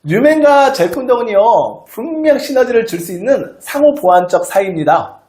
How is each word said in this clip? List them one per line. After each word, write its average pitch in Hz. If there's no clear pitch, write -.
뉴맨과 277
젤크 175
운동은요, 220
분명 311
시너지를 240
줄 170
수 170
있는 208
상호 285
보완적 180
사이입니다. 170